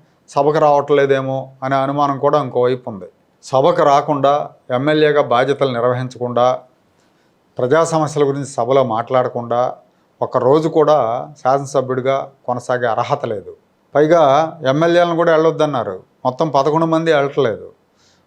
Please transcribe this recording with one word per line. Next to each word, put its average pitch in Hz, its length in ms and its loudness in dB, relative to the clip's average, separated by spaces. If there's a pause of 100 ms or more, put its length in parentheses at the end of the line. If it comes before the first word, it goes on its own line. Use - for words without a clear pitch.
(300)
సభకు 147 280 0
రావట్లేదేమో 139 960 2 (120)
అనే 131 120 -2
అనుమానం 139 440 -2
కూడా 143 240 0
ఇంకోవైపు 123 460 -2
ఉంది. 95 160 -14 (380)
సభకు 160 400 2
రాకుండా, 143 680 2 (220)
ఎమ్మెల్యేగా 147 500 2
బాధ్యతలు 135 500 0
నిర్వహించకుండా, 123 880 -2 (960)
ప్రజా 131 260 2
సమస్యల 147 440 -2
గురించి 139 180 -4
సభలో 131 380 0
మాట్లాడకుండా, 120 880 -2 (480)
ఒక్కరోజు 131 480 2
కూడా 147 600 0 (140)
శాసనసభ్యుడిగా 135 880 -2 (160)
కొనసాగే 123 420 -4
అర్హత 117 380 -2
లేదు. 92 300 -10 (400)
పైగా 156 720 2
ఎమ్మెల్యేలను 170 480 2
కూడా 170 160 2
వెళ్ళొద్దన్నారు. 147 680 0 (260)
మొత్తం 131 240 -2
పదకొండు 147 360 0
మంది 160 280 0
వెళ్ళట్లేదు. 135 580 -2 (560)